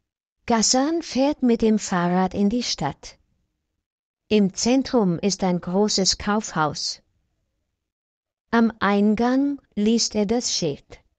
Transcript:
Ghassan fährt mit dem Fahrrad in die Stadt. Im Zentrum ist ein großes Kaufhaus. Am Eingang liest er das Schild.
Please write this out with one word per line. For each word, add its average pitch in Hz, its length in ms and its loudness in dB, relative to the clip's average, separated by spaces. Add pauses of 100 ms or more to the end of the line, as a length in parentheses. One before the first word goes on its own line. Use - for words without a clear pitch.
(460)
Ghassan 262 560 0
fährt 277 400 -2
mit 233 220 2
dem 220 160 2
Fahrrad 180 560 0
in 202 160 0
die 247 100 -2
Stadt. - 560 -8 (1120)
Im 202 260 2
Zentrum 233 640 0
ist - 260 -2
ein 180 160 0
großes 196 600 0
Kaufhaus. - 840 -4 (1500)
Am 226 280 2
Eingang 226 800 2 (140)
liest 220 400 0
er 208 140 0
das 240 260 -2
Schild. - 460 -6 (200)